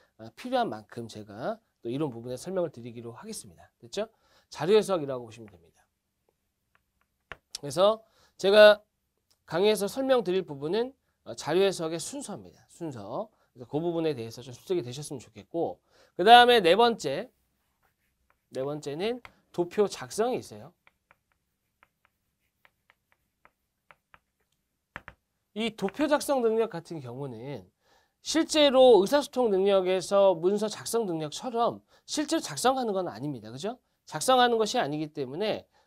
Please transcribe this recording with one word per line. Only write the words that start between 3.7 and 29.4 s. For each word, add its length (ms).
됐죠? 280
자료 260
해석이라고 500
보시면 240
됩니다. 360
그래서 440
제가 440
강의에서 420
설명드릴 560
부분은, 500
어, 100
자료 260
해석의 380
순서입니다. 680
순서. 600
그래서 160
그 100
부분에 360
대해서 260
좀 120
습득이 280
되셨으면 380
좋겠고, 600
그 80
다음에 360
네 160
번째, 560
네 140
번째는 580
도표 360
작성이 500
있어요. 360
이 220
도표 320
작성 340
능력 280
같은 300
경우는 680
실제로 800
의사소통 480